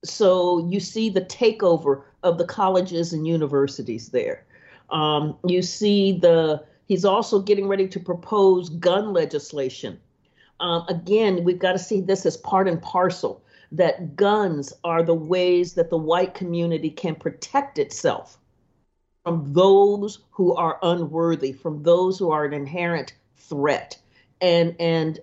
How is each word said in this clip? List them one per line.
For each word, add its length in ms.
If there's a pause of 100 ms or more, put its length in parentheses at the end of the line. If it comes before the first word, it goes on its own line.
So 640
you 140
see 300
the 120
takeover 800 (180)
of 160
the 80
colleges 640
and 140
universities 840
there. 380 (440)
Um, 540
you 180
see 560
the, 440 (240)
he's 200
also 340
getting 280
ready 200
to 100
propose 720
gun 460
legislation. 840 (600)
Um, 280
again, 540
we've 160
gotta 200
see 240
this 240
as 100
part 320
and 120
parcel, 640 (300)
that 420
guns 580 (120)
are 180
the 120
ways 580
that 180
the 60
white 380
community 560
can 240
protect 640
itself 600 (840)
from 280
those 680 (100)
who 240
are 280
unworthy, 680
from 300
those 360
who 120
are 140
an 80
inherent 640 (220)
threat. 640 (420)
And, 380
and, 440